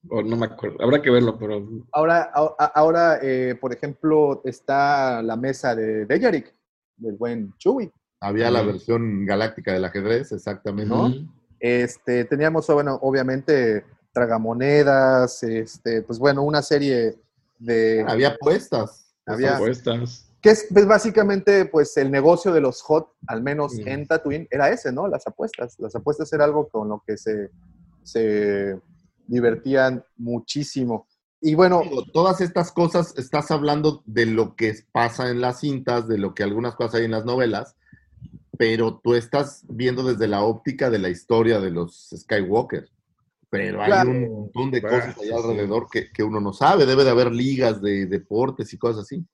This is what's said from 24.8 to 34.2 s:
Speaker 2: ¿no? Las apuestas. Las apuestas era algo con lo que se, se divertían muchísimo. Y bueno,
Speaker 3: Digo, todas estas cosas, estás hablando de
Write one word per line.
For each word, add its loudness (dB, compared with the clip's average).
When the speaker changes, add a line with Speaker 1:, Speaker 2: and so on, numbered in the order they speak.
Speaker 2:
¿no? -4
Las -6
apuestas. -10
Las -10
apuestas -4
era 4
algo 0
con -6
lo -8
que -8
se, -6
se -2
divertían 0
muchísimo. -6
Y 0
bueno, 6
Speaker 3:
Digo, -4
todas 2
estas -2
cosas, 0
estás -4
hablando 0
de 0